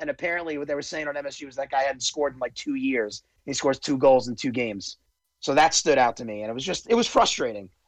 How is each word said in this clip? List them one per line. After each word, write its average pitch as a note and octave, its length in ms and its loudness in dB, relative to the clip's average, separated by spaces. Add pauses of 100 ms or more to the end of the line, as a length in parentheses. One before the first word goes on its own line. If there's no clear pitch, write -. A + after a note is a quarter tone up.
and D3+ 80 -4
apparently E3+ 480 -4
what C#3+ 100 -6
they D3 80 -4
were C#3 60 -2
saying D#3 280 -6
on C#3+ 80 -6
M C#3+ 100 -6
S C3+ 160 -10
U C#3+ 40 -12
was B2+ 100 -20
that C3+ 140 -6
guy C3+ 120 2
hadn't C3+ 180 -2
scored C#3+ 320 -2
in, B2+ 60 -20
like, B2 160 -6
two C#3+ 220 -6
years. B2+ 480 -2 (200)
He C#3+ 80 -6
scores C3+ 260 0
two C#3 200 -2
goals B2+ 300 6
in A#2 80 -8
two C3 160 -4
games. A2 440 -6 (440)
So C#3 140 -2
that D#3 200 6
stood D3 240 4
out A#2+ 180 4
to B2+ 80 -10
me, G#2+ 180 -8
and G#2+ 80 -4
it A2+ 40 -6
was C3 100 -8
just, F3+ 240 -6
it A3+ 60 4
was A#3 120 4
frustrating, A#2 600 0 (200)